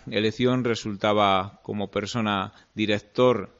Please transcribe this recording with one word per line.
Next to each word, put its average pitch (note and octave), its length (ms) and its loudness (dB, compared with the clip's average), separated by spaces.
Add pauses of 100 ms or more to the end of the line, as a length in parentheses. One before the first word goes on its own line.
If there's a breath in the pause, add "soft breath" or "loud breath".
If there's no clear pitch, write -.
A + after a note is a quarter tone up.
elección A#2 540 0
resultaba G#2 1000 0
como G#2 280 -6
persona G#2 600 -4 (220 soft breath)
director G#2+ 840 0